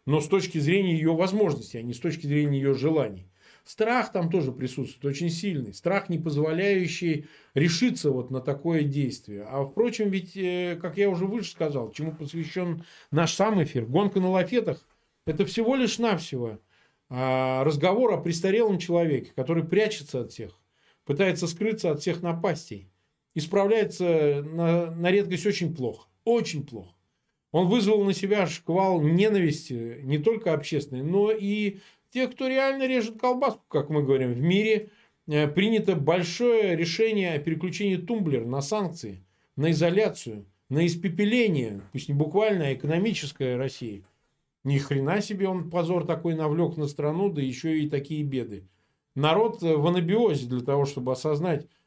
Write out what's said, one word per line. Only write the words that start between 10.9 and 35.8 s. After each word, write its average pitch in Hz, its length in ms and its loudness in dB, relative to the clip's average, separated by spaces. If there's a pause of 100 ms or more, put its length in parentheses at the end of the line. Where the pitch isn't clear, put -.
я 202 120 2
уже 180 160 0
выше 196 260 -6
сказал, 139 400 -4
чему 156 220 -8
посвящен 165 720 -6 (280)
наш 160 240 2
сам 202 260 2
эфир, 123 240 -2
гонка 196 340 2
на 185 120 2
лафетах — 185 560 0 (400)
это 160 180 0
всего 233 300 2
лишь 247 240 0
навсего, 135 580 -2 (520)
а, 131 540 0
разговор 185 500 2
о 156 40 0
престарелом 190 600 2
человеке, 170 560 0
который 156 280 0
прячется 175 580 -2
от 113 100 -10
всех, - 280 -16 (460)
пытается 175 400 0
скрыться 208 460 -2
от 147 100 -4
всех 170 220 -2
напастей. 165 640 -4 (460)
И 165 60 -2
справляется 175 1000 2
на, 165 480 0
на 170 200 0
редкость 202 340 0
очень 175 300 0
плохо, 120 320 -6 (160)
очень 185 420 0
плохо. 101 280 -14 (580)
Он 175 160 4
вызвал 208 360 4
на 196 100 2
себя 196 320 0
шквал 175 560 0
ненависти, 151 1040 2
не 143 160 -2
только 214 340 2
общественной, 139 480 -4
но 196 300 2
и 208 480 -2 (320)
тех, 254 200 -2
кто 262 160 -4
реально 269 400 2
режет 226 320 -2
колбаску, 254 500 0
как 147 200 0
мы 151 140 2
говорим. 131 300 2
В 123 80 -4
мире, 208 480 2 (380)
э, 151 200 2
принято 202 480 2